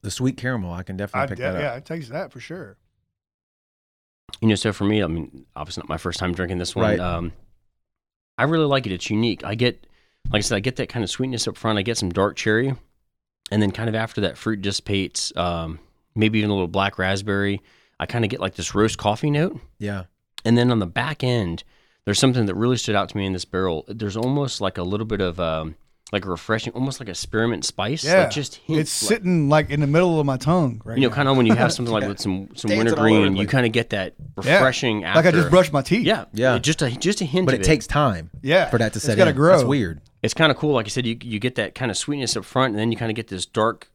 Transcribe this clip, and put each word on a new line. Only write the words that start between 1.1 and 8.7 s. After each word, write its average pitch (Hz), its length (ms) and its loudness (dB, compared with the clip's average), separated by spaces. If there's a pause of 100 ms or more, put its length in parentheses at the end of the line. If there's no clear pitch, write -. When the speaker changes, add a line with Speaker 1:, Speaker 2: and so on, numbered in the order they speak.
Speaker 2:
I - 20 -4
Speaker 1:
pick 104 120 -8
Speaker 2:
de-, - 40 -8
Speaker 1:
that 92 140 -4
up. - 60 -4
Speaker 2:
yeah, 131 120 -4
I 135 60 -12
taste 160 300 -12
that 147 220 -10
for 123 80 -18
sure. 139 360 -16 (1600)
Speaker 3:
You 110 80 2
know, 107 60 4
so 104 180 -2
for 98 120 -4
me, 104 180 2
I 87 40 0
mean, 78 380 -8 (100)
obviously 78 280 -12
not - 60 -16
my 78 100 -4
first 87 200 -6
time 90 140 -2
drinking 90 260 -4
this 87 160 -8
one. 92 100 0
Speaker 1:
Right. 104 160 0
Speaker 3:
Um, 87 320 -4 (1040)
I 120 60 2
really 156 200 2
like 135 220 0